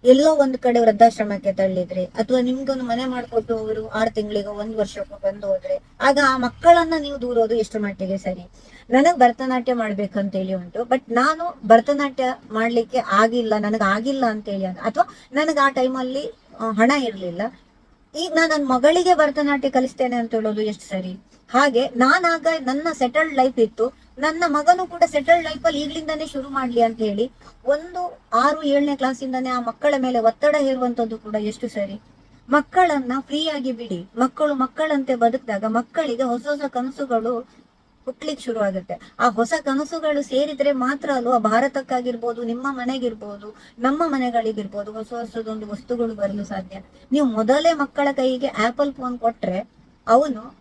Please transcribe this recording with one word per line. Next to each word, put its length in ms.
ಎಲ್ಲೋ 320
ಒಂದ್ 220
ಕಡೆ 220
ವೃದ್ಧಾಶ್ರಮಕ್ಕೆ 720
ತಳ್ಳಿದ್ರೆ 520
ಅಥವಾ 360
ನಿಮ್ಗೊಂದು 420
ಮನೆ 220
ಮಾಡ್ಕೊಟ್ಟು 520
ಅವರು 300
ಆರು 260
ತಿಂಗಳಿಗೋ 380
ಒಂದ್ 240
ವರ್ಷಕ್ಕೋ 400
ಬಂದು 320
ಹೋದ್ರೆ, 360
ಆಗ 160
ಆ 100
ಮಕ್ಕಳನ್ನ 640
ನೀವು 220
ದೂರೋದು 340
ಎಷ್ಟು 240
ಮಟ್ಟಿಗೆ 380
ಸರಿ? 240
ನನಗ್ 280
ಭರತನಾಟ್ಯ 560
ಮಾಡ್ಬೇಕಂತೇಳಿ 800
ಉಂಟು, 260
but 340
ನಾನು 540
ಭರತನಾಟ್ಯ 560
ಮಾಡ್ಲಿಕ್ಕೆ 460
ಆಗಿಲ್ಲ, 600
ನನಗ್ 220
ಆಗಿಲ್ಲ 440
ಅಂತೇಳಿ 400
ಅನ್-, 140
ಅಥವಾ 340
ನನಗ್ 300
ಆ 60
ಟೈಮಲ್ಲಿ, 600
ಆ, 120
ಹಣ 200
ಇರ್ಲಿಲ್ಲ, 380
ಈಗ 200
ನಾನ್ 160
ನನ್ 180
ಮಗಳಿಗೆ 460
ಭರತನಾಟ್ಯ 540
ಕಲಿಸ್ತೇನೆ 460
ಅಂತ 200
ಹೇಳೋದು 260
ಎಷ್ಟು 280
ಸರಿ? 240
ಹಾಗೆ 380
ನಾನಾಗ 600
ನನ್ನ 320
ಸೆಟಲ್ಡ್ 400
ಲೈಫ್ 260
ಇತ್ತು, 500
ನನ್ನ 280
ಮಗನೂ 400
ಕೂಡ 240
ಸೆಟಲ್ಡ್ 320
ಲೈಫ್ 220
ಅಲ್ಲಿ 160
ಈಗ್ಲಿಂದಾನೇ 460
ಶುರು 220
ಮಾಡ್ಲಿ 320
ಅಂತ 160
ಹೇಳಿ 340
ಒಂದು 540
ಆರು 300
ಏಳನೇ 320
ಕ್ಲಾಸಿಂದಾನೇ 540
ಆ 100
ಮಕ್ಕಳ 380
ಮೇಲೆ 220
ಒತ್ತಡ 400
ಹೇರುವಂತದ್ದು 580
ಕೂಡ 180
ಎಷ್ಟು 320
ಸರಿ? 340
ಮಕ್ಕಳನ್ನ 720
ಫ್ರೀ 280
ಆಗಿ 240
ಬಿಡಿ. 460
ಮಕ್ಕಳು 360
ಮಕ್ಕಳಂತೆ 640
ಬದುಕಿದಾಗ 520
ಮಕ್ಕಳಿಗೆ 560
ಹೊಸ 180
ಹೊಸ 260
ಕನಸುಗಳು 720
ಹುಟ್ಲಿಕ್ಕೆ 400
ಶುರು 140
ಆಗುತ್ತೆ. 600
ಆ 100
ಹೊಸ 320
ಕನಸುಗಳು 600
ಸೇರಿದ್ರೆ 500
ಮಾತ್ರ 440
ಅಲ್ವಾ 220
ಭಾರತಕ್ಕಾಗಿರ್ಬೋದು, 1040
ನಿಮ್ಮ 260
ಮನೆಗಿರ್ಬೋದು, 840
ನಮ್ಮ 260
ಮನೆಗಳಿಗಿರ್ಬೋದು 840
ಹೊಸ 220
ಹೊಸದೊಂದು 540
ವಸ್ತುಗಳು 480
ಬರಲು 300
ಸಾಧ್ಯ. 360
ನೀವು 140
ಮೊದಲೇ 480
ಮಕ್ಕಳ 380
ಕೈಗೆ 360
ಆಪಲ್ 460
ಫೋನ್ 260
ಕೊಟ್ರೆ 500
ಅವನು 540